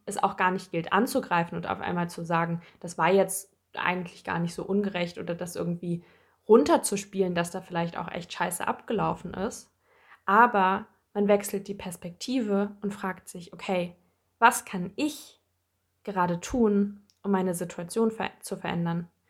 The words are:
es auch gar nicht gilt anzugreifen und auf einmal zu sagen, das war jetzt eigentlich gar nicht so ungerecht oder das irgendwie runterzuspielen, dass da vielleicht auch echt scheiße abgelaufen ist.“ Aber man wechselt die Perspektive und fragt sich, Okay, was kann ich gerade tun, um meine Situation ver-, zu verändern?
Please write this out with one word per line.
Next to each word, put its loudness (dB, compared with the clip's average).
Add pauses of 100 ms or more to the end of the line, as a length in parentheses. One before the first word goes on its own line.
es -6
auch 2
gar 4
nicht -4
gilt -2
anzugreifen 2
und -6
auf -2
einmal -2
zu -10
sagen, 0 (180)
das -12
war 4
jetzt 2 (200)
eigentlich -4
gar -2
nicht -2
so -8
ungerecht -2
oder -6
das -8
irgendwie -4 (440)
runterzuspielen, 4
dass 0
da -8
vielleicht -4
auch -6
echt -10
scheiße -4
abgelaufen -2
ist.“ -6 (560)
Aber 4 (260)
man 2
wechselt 2
die -8
Perspektive -4
und -4
fragt -8
sich, -18
Okay, -4 (440)
was 4
kann -6
ich -6 (640)
gerade 0
tun, 2 (160)
um -2
meine 2
Situation -2
ver-, -4 (100)
zu -8
verändern? -2 (200)